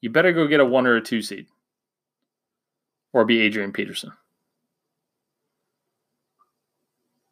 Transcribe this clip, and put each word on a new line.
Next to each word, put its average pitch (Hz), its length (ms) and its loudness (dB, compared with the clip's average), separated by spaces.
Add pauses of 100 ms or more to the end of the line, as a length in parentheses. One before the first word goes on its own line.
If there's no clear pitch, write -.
you 117 100 -8
better 170 220 2
go 160 140 0
get 147 140 4
a 139 40 6
one 123 220 2
or 117 100 4
a 110 40 0
two 113 220 -6
seed. 101 260 -14 (1600)
Or 120 120 2
be 113 160 2
Adrian 104 320 -2
Peterson. 101 400 -10 (3250)